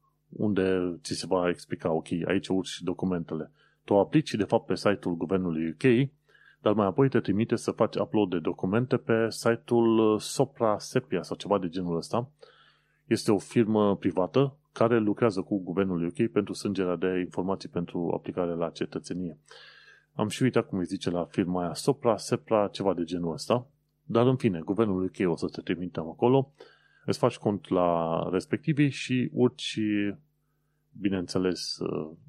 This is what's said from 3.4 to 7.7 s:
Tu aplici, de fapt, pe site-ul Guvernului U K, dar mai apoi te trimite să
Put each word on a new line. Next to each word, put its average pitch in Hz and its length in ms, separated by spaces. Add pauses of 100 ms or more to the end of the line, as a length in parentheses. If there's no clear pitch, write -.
Tu 101 140
aplici, 147 360
de 104 100
fapt, 113 220
pe 95 80
site-ul 95 420
Guvernului 85 520
U 78 80
K, 131 340 (500)
dar 107 120
mai 104 140
apoi 135 220
te 120 120
trimite 104 360
să - 140